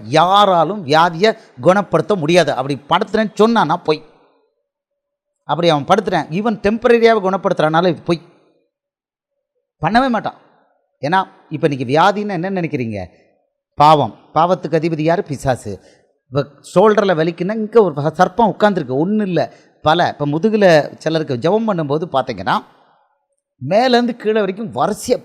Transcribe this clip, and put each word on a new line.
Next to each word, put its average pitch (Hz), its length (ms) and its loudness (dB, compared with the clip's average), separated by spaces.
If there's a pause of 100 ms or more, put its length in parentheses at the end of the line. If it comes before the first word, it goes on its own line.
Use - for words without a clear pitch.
யாராலும் 180 840 2
வியாதியை 165 440 2 (320)
குணப்படுத்த 170 540 2
முடியாது. 160 380 2
அப்படி 135 220 -2 (140)
படுத்துறேன்னு 208 460 -2
சொன்னானா 202 480 2
பொய். 156 180 -2 (1500)
அப்படி 160 200 0
அவன் 143 200 0
படுத்துறேன், 180 400 0
even 208 300 -4
டெம்பரரியாவே 226 640 0
குணப்படுத்துறானால 180 640 0
இது 165 140 -4
பொய். 170 200 -4 (1600)
பண்ணவே 233 280 0
மாட்டான். 214 280 -6 (640)
ஏன்னா, 175 160 0 (300)
இப்ப 156 180 -4
இன்னைக்கு 135 200 -4
வியாதின்னா 190 500 0
என்ன 175 120 -6
நினைக்கிறீங்க? 139 500 -6 (800)
பாவம். 147 360 4 (200)
பாவத்துக்கு 165 460 0
அதிபதி 160 220 -4
யாரு? 170 220 0
பிசாசு. 123 500 -6 (580)
இப்ப 139 100 -2 (240)
ஷோல்டர்ல 202 500 2
வலிக்குன்னா, 175 400 -4
இங்க 214 280 2
ஒரு 170 100 -2 (180)
சர்ப்பம் 185 400 0
உட்கார்ந்துருக்கு, 170 460 0
ஒண்ணு 202 240 -2
இல்ல, 180 200 -2 (400)
பல. 160 260 0
இப்ப 131 180 -6
முதுகுல 190 400 0 (320)
சிலருக்கு 156 380 -4
ஜெபம் 190 320 -2
பண்ணும்போது 165 440 -4
பாத்தீங்கன்னா, 123 440 -2 (1080)
மேலேருந்து 233 540 0
கீழே 214 240 -2
வரைக்கும் 196 340 -6
வரிசையா 185 520 -2